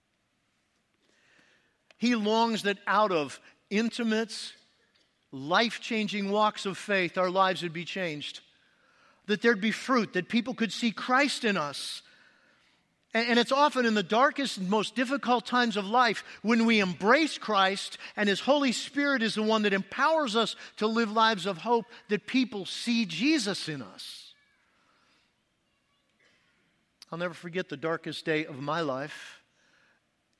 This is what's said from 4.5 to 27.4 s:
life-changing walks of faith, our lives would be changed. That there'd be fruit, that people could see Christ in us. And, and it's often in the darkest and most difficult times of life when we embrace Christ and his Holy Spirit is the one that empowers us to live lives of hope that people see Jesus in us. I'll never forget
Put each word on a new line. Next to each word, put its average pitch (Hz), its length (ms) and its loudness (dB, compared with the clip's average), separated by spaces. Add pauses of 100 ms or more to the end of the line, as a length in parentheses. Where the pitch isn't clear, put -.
life-changing 196 1000 -2
walks 214 340 0
of 196 140 -6
faith, 190 400 -2
our 185 100 2
lives 185 340 2
would 175 100 -6
be 175 120 -8
changed. 160 560 -8 (840)
That 208 160 -2
there'd 233 180 4
be 208 120 0
fruit, 240 400 0
that 180 160 -4
people 233 260 -2
could 220 180 -2
see 226 200 -2
Christ 254 520 0
in 202 120 2
us. - 460 -6 (1080)
And, 233 180 0
and 233 80 4
it's 240 120 4
often 269 340 4
in 220 100 2
the 208 100 2
darkest 214 540 2
and 185 120 -4
most 214 240 0
difficult 247 500 0
times 240 320 2
of 202 100 -2
life 233 360 2 (200)
when 226 240 4
we 226 120 6
embrace 202 580 2
Christ 196 640 0 (180)
and 208 120 0
his 190 120 0
Holy 277 300 2
Spirit 277 520 -2
is 220 120 -2
the 214 80 -2
one 214 200 2
that 202 100 2
empowers 254 640 0
us 220 200 0 (200)
to 214 100 0
live 226 240 0
lives 220 360 2
of 190 120 -4
hope 233 280 0 (220)
that 202 180 -2
people 220 380 0
see 233 400 -2
Jesus 202 640 -2
in 143 140 -8
us. - 500 -18 (2750)
I'll 165 80 -8
never 175 160 -4
forget 175 340 -6